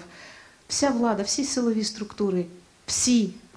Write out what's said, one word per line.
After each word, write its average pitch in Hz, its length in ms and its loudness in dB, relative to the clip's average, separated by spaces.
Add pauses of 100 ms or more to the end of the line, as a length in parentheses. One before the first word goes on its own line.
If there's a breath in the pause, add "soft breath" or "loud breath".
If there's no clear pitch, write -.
(680 loud breath)
Вся - 220 2
влада, 233 340 2
всі 262 200 -2
силові 233 400 0
структури, 202 640 -2 (400)
всі, 233 480 2 (240)